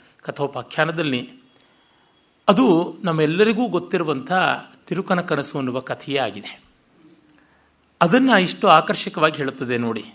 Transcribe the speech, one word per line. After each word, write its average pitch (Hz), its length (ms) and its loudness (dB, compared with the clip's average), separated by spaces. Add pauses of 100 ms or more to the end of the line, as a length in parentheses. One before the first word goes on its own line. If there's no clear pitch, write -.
(200)
ಕಥೋಪಾಖ್ಯಾನದಲ್ಲಿ. 143 1200 -4 (1080)
ಅದು 180 560 4
ನಮ್ಮೆಲ್ಲರಿಗೂ 180 640 2
ಗೊತ್ತಿರುವಂಥ 165 640 -4 (540)
ತಿರುಕನ 180 340 -2
ಕನಸು 147 380 -4
ಅನ್ನುವ 127 220 -4
ಕಥೆಯೇ 139 380 -6
ಆಗಿದೆ. 101 440 -6 (1400)
ಅದನ್ನು 233 380 6
ಇಷ್ಟು 185 300 0
ಆಕರ್ಷಕವಾಗಿ 160 680 2
ಹೇಳುತ್ತದೆ 131 420 -4
ನೋಡಿ. 113 260 -4 (100)